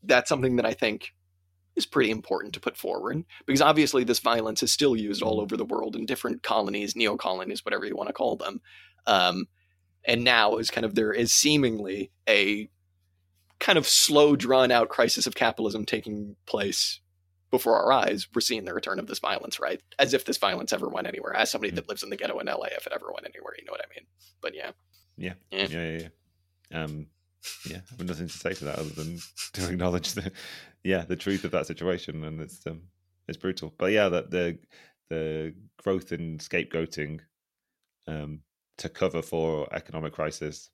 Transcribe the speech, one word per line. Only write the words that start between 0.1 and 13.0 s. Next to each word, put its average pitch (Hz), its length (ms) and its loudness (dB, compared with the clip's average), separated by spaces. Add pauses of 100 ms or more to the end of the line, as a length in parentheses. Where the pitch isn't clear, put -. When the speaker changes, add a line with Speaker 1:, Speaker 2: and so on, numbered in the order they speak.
Speaker 1:
something 131 280 2
that 117 100 2
I 113 80 0
think 107 400 -2 (600)
is - 100 -2
pretty 117 240 2
important 107 440 -4
to - 60 -12
put - 160 -4
forward, - 480 -4 (220)
because 135 160 4
obviously 147 400 6
this 117 160 2
violence 110 460 0
is - 80 2
still 135 240 4
used 104 260 -2
all 110 180 0
over 104 160 -4
the 110 80 -2
world 110 300 -4
in 113 120 -6
different 120 360 -4
colonies, 101 540 0
neo-colonies, 101 680 -2
whatever - 220 -2
you 104 80 -6
wanna - 180 -6
call - 220 0
them. - 260 -8 (460)
Um, 92 400 4 (580)
and 120 200 2
now 113 320 6
is 113 140 -2
kind - 140 -2
of, 104 120 0
there 107 160 4
is 110 200 2
seemingly 110 760 2 (180)
a 104 400 4 (920)